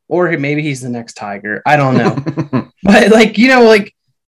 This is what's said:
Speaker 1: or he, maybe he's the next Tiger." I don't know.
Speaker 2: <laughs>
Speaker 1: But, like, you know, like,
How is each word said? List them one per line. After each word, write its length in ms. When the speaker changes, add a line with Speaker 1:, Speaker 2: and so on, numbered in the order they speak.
Speaker 1:
or 220
he, 80
maybe 240
he's 200
the 80
next 240
Tiger." 520
I 120
don't 200
know. 760
Speaker 2:
<laughs> 100
Speaker 1:
But, 280
like, 260
you 100
know, 160
like, 300